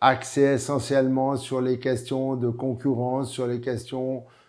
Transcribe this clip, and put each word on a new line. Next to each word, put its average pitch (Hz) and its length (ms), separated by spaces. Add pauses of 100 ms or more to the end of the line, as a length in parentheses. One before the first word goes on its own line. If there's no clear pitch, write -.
axé 131 420
essentiellement 135 920
sur 131 260
les 127 200
questions 131 560
de 120 120
concurrence, 127 800
sur 123 200
les 120 120
questions 127 640 (260)